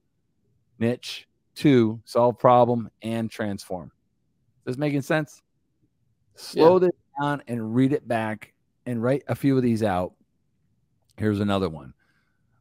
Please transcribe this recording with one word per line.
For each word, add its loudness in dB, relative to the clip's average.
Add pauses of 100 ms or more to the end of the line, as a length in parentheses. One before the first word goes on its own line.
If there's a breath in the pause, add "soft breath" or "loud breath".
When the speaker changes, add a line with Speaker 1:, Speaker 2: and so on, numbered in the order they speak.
(800)
Speaker 1:
niche -6 (280)
to 2
solve 0
problem 4 (120)
and -6
transform? -8 (720)
Is -8
this -10
making -2
sense? -6 (920)
Slow 4
Speaker 2:
Yeah. 4
Speaker 1:
this -2 (240)
down -4
and -6
read 4
it -6
back -6 (320)
and -6
write -2
a -2
few 0
of 2
these 0
out. -2 (1040)
Here's 0
another 0
one. -14 (680)